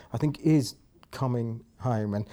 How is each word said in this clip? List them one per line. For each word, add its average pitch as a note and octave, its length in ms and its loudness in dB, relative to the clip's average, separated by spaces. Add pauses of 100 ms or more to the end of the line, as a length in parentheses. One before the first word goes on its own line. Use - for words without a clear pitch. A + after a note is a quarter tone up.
(120)
I A#2+ 60 -4
think C#3+ 220 -2
is D3+ 340 2 (380)
coming A#2 500 -4 (160)
home. G#2+ 360 0
And G#2+ 180 -2